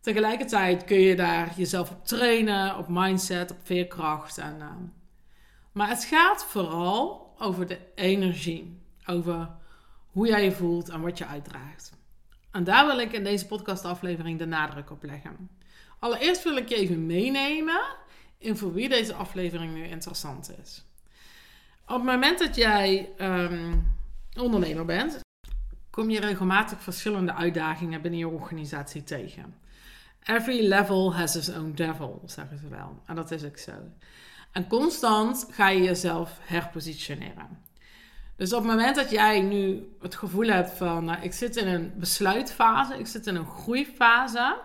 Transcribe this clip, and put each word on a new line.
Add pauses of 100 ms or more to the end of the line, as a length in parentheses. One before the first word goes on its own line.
Tegelijkertijd
kun
je
daar
jezelf
op
trainen,
op
mindset,
op
veerkracht.
En,
ehm, (880)
maar
het
gaat
vooral
over
de (160)
energie, (240)
over (600)
hoe
jij
je
voelt
en
wat
je
uitdraagt. (600)
En
daar
wil
ik
in
deze
podcastaflevering
de
nadruk
op
leggen. (500)
Allereerst
wil
ik
je
even
meenemen (560)
in
voor
wie
deze
aflevering
nu
interessant (120)
is. (960)
Op
het
moment
dat
jij,
ehm, (640)
ondernemer
bent, (680)
kom
je
regelmatig
verschillende
uitdagingen
binnen
je
organisatie
tegen. (720)
Every
level
has
its
own
devil,
zeggen
ze
wel.
En
dat
is
ook
zo. (800)
En
constant
ga
je
jezelf
herpositioneren. (720)
Dus
op
het
moment
dat
jij
nu
het
gevoel
hebt
van,
nou,
ik
zit
in
een
besluitfase,
ik
zit
in
een
groeifase,